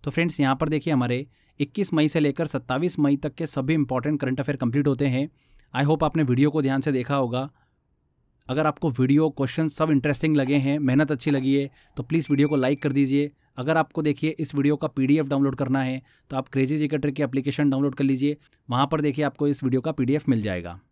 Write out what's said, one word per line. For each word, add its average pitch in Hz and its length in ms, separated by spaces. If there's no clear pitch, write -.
तो 147 80
फ्रेंड्स 165 280
यहाँ 135 160
पर 151 140
देखिए 156 240
हमारे 123 320
इक्कीस 180 340
मई 151 160
से 160 100
लेकर 151 280
सत्ताईस 147 520
मई 143 180
तक 143 180
के 160 120
सभी 139 260
इंपॉर्टेंट 139 480
करंट 127 180
अफेयर 139 180
कंप्लीट 131 300
होते 139 200
हैं। 135 220
I 131 120
hope 156 180
आपने 156 200
वीडियो 127 280
को 151 100
ध्यान 135 200
से 151 100
देखा 131 240
होगा। 131 340
अगर 151 200
आपको 151 240
वीडियो, 139 380
क्वेश्चन 143 400
सब 156 220
इंटरेस्टिंग 147 460
लगे 135 200
हैं, 139 220
मेहनत 139 320
अच्छी 147 200
लगी 135 240
है, 139 140
तो 131 60
प्लीज़ 160 260
वीडियो 143 180
को 147 80
लाइक 139 280
कर 143 80
दीजिए। 143 400
अगर 147 200
आपको 160 240
देखिए 151 380
इस 151 160
वीडियो 143 200
का 151 140
पीडीएफ़ 139 380
डाउनलोड 139 280
करना 135 260
है 131 200
तो 135 60
आप 131 120
क्रेजी 135 280
जीके 151 200
ट्रिक 139 180
की 151 80
एप्लीकेशन 139 460
डाउनलोड 139 260
कर 139 80
लीजिए, 135 340
वहाँ 127 180
पर 151 140
देखिए 147 240
आपको 143 220
इस 143 160
वीडियो 131 180
का 160 100
पीडीएफ़ 143 380
मिल 117 120
जाएगा। 90 380